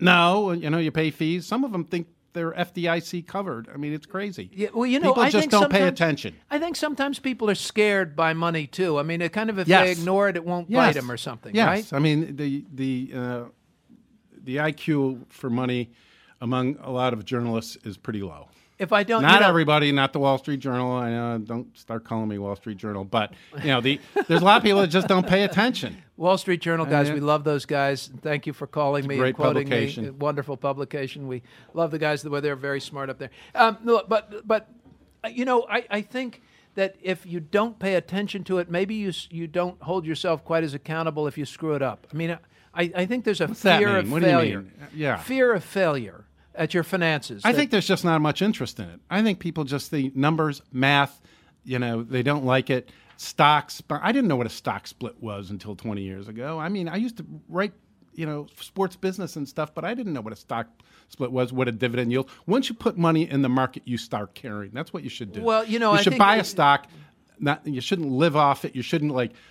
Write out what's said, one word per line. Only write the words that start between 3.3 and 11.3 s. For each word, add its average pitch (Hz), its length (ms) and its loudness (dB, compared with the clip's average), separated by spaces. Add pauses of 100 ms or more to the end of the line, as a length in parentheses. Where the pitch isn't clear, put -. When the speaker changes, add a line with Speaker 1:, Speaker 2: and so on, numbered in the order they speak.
Speaker 1:
I - 40 -14
mean, 147 160 -6
it's 151 140 -10
crazy. 190 460 -10
Speaker 2:
Yeah, 202 220 -4
well, 233 120 0
you 254 120 2
know, 320 120 2
Speaker 1:
People 240 120 4
Speaker 2:
I 269 80 4
Speaker 1:
just - 100 4
Speaker 2:
think 302 120 2
Speaker 1:
don't 196 180 6
pay 190 80 4
Speaker 2:
sometimes, 185 220 2
Speaker 1:
attention. 151 360 -2 (140)
Speaker 2:
I 294 80 0
think 339 160 -2
sometimes 277 460 -4
people 233 280 -2
are 196 60 4
scared 196 640 0
by 160 160 2
money 165 340 0
too. 170 320 0
I 143 60 0
mean, 170 180 -4
it 165 100 -2
kind 220 180 -2
of, 196 100 -4
if 170 80 -2
Speaker 1:
Yes. 185 160 8
Speaker 2:
they 185 80 2
ignore 190 360 2
it, 185 60 -2
it 170 100 -6
won't 175 240 -4
Speaker 1:
Yes. 226 260 4
Speaker 2:
bite - 20 -4
'em 123 160 -4
or 117 40 -6
something, 117 380 -10